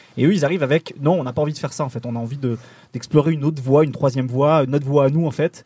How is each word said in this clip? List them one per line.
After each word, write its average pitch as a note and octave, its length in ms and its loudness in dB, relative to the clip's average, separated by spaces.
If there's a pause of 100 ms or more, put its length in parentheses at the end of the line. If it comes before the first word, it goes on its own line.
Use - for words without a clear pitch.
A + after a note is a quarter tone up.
(180)
Et B2 80 2
eux, F#3 80 4
ils D#3+ 100 0
arrivent D#3+ 200 0
avec, C#3+ 360 0
non, C#3+ 180 2
on B2+ 60 -2
n'a B2+ 80 -6
pas D3+ 100 -2
envie D3+ 120 -2
de - 40 -10
faire C#3+ 140 -6
ça, D3 140 -6
en B2+ 40 -6
fait, A#2 160 -10
on A#2 120 -6
a - 20 -4
envie A#2 180 -6
de, B2 200 -2 (340)
d'explorer D3 400 0
une C#3+ 140 -2
autre D3+ 180 -4
voie, C#3+ 220 4
une C3+ 80 -4
troisième C3 340 0
voie, C#3+ 380 2
notre C#3 200 -2
voie C#3 200 2
à C3+ 40 4
nous, E3 160 0
en C#3+ 60 -2
fait. - 340 -4